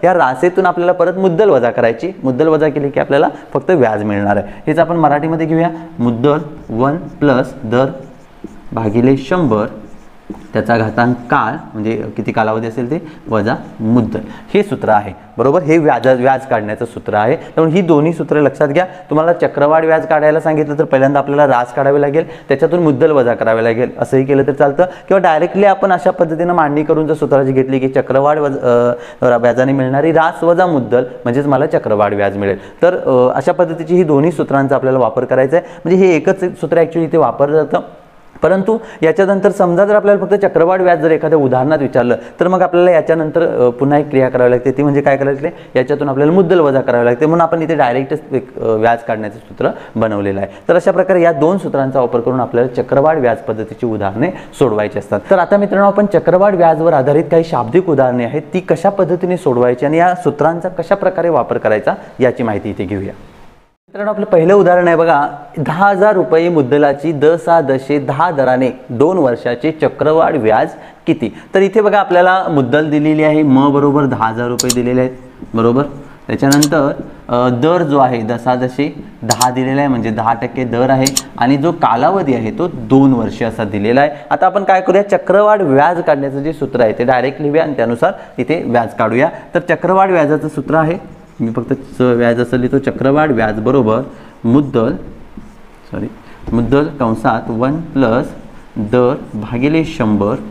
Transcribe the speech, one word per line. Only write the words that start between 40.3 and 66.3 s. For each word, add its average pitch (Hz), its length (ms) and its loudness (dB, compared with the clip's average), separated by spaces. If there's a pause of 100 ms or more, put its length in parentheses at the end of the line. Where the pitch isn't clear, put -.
चक्रवाढ 185 460 2
व्याज 175 200 2
जर 160 100 2
एखाद्या 156 280 2
उदाहरणात 135 400 2
विचारलं 123 380 0 (240)
तर 175 80 2
मग 185 140 2
आपल्याला 180 280 2
याच्यानंतर, 156 760 0
अ, 123 40 4
पुन्हा 143 280 0
एक 147 100 -2
क्रिया 135 200 2
करावी 123 220 2
लागते, 123 220 0
ती 135 100 -2
म्हणजे 143 180 2
काय 143 160 2
करावी 139 260 -2
लागते, - 360 -6
याच्यातून 143 300 -2
आपल्याला 143 240 2
मुद्दल 180 280 4
वजा 135 200 2
करावी 120 240 0
लागते, 123 220 2
म्हणून 165 140 2
आपण 165 220 0
इथे 160 120 0
डायरेक्ट 135 600 -2
एक, - 240 -6
अ, 113 80 -4
व्याज 113 320 2
काढण्याचं 107 400 -8
सूत्र - 300 -6 (280)
बनवलेलं 101 440 -2
आहे. 98 80 -6 (200)
तर 170 80 4
अशा 185 140 2
प्रकारे 185 320 2
या 170 100 4
दोन 160 260 0
सूत्रांचा 135 420 -2
वापर 120 200 0
करून 127 200 -2
आपल्याला 123 420 -2
चक्रवाढ 156 360 2
व्याज 117 180 0
पद्धतीची 110 500 -8
उदाहरणे 107 440 -2 (280)
सोडवायची 104 400 0
असतात. 101 220 -4 (100)
तर 196 80 4
आता 190 180 2
मित्रांनो, 202 300 2
आपण 202 200 2
चक्रवाढ 185 480 2
व्याजवर 165 380 2
आधारित 147 380 2
काही 165 140 2
शाब्दिक 151 440 -2
उदाहरणे 127 360 2
आहेत, 147 180 -6 (120)
ती 185 60 0
कशा 175 280 0
पद्धतीने 180 480 -2
सोडवायची 123 500 0
आणि 151 100 0
या 175 180 2
सूत्रांचा 170 540 -2
कशा 196 260 -2
प्रकारे 180 340 -2
वापर 120 300 0
करायचा 107 360 0 (260)
याची 123 220 0
माहिती 107 280 -4
इथे 101 140 -6
घेऊया. 98 280 -6 (760)
मित्रांनो, 208 240 -6
आपलं 202 140 -4
पहिलं 175 280 4
उदाहरण 180 320 4
आहे 170 100 4
बघा, 160 320 2 (300)
दहा 160 300 0
हजार 202 260 4
रुपये 170 340 2